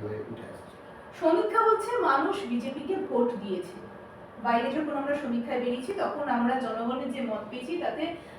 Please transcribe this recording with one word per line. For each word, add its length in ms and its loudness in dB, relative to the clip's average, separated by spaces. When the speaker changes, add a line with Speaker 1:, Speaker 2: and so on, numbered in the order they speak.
Speaker 1:
হয়ে 120 -4
উঠে 340 -10
আসছে। 220 -16
Speaker 2:
সমীক্ষা 440 6
বলছে 340 4
মানুষ 380 4
বিজেপিকে 460 -2
ভোট 340 2
দিয়েছে। 340 -4
বাইরে 280 4
যখন 260 -2
আমরা 180 0
সমীক্ষায় 440 0
বেরিয়েছি 380 -2
তখন 320 -2
আমরা 300 4
জনগণের 520 -2
যে 100 -4
মত 280 -2
পেয়েছি 280 -6
তাতে 380 -2